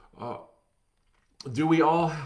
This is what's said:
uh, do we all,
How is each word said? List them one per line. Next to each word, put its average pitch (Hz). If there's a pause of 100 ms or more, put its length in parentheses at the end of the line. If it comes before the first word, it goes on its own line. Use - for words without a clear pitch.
(180)
uh, 117 (1120)
do 147
we 160
all, 160 (140)